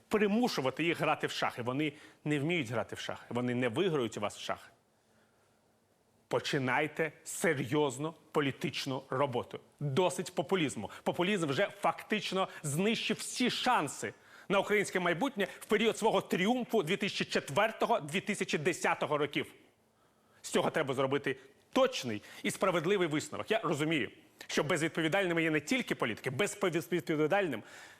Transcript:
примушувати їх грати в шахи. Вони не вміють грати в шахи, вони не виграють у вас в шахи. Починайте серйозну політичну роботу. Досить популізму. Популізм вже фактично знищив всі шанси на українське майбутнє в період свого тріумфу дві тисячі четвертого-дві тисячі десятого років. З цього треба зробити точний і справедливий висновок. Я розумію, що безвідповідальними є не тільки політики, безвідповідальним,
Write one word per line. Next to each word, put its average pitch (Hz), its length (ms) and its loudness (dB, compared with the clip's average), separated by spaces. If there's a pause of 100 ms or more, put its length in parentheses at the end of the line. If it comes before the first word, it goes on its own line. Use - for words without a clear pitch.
примушувати 202 760 0
їх 160 160 0
грати 151 280 0
в - 40 -4
шахи. - 300 -2
Вони 135 320 -2 (300)
не 151 160 0
вміють 147 320 -2
грати 107 240 -4
в - 40 -12
шахи, - 300 -10
вони 123 260 -2
не 123 120 2
виграють 135 500 0
у - 20 -6
вас 101 180 -4
в - 20 -16
шахи. - 300 -8 (1600)
Починайте 147 840 0 (120)
серйозну 147 920 0 (180)
політичну 139 760 -2
роботу. 127 500 -2 (200)
Досить 160 560 0
популізму. 151 540 0 (140)
Популізм 175 440 0
вже 139 220 2 (120)
фактично 185 680 0 (160)
знищив 190 540 0
всі - 320 -2
шанси 160 640 0 (360)
на 196 100 4
українське 196 400 2
майбутнє 180 480 0 (120)
в - 60 -16
період 214 320 2
свого 196 240 4
тріумфу 214 640 2
дві 175 140 0
тисячі 185 280 -2
четвертого-дві 196 960 0
тисячі 190 360 -2
десятого 151 600 0
років. 139 360 -2 (880)
З - 80 -12
цього 175 200 2
треба 139 240 0
зробити 135 440 0 (360)
точний 247 480 2 (220)
і 202 80 0
справедливий 180 560 2
висновок. 135 440 -4
Я 220 80 2
розумію, 156 500 0 (380)
що - 160 0
безвідповідальними 165 800 0
є 160 80 2
не 156 80 2
тільки 220 360 -2
політики, 127 340 -4
безвідповідальним, 165 1300 0 (360)